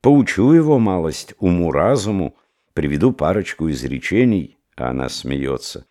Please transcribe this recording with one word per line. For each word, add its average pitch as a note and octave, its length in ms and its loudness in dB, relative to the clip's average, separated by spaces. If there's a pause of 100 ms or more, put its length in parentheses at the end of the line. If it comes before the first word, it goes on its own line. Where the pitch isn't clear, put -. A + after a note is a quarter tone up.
поучу C3+ 520 4
его D#3 260 4
малость F2+ 600 -2
уму-разуму, F2+ 960 0 (380)
приведу D2+ 400 0
парочку E2 580 -2
изречений". D2+ 880 -2 (180)
А B1 140 -4
она C2 180 -4
смеется. C2+ 840 -8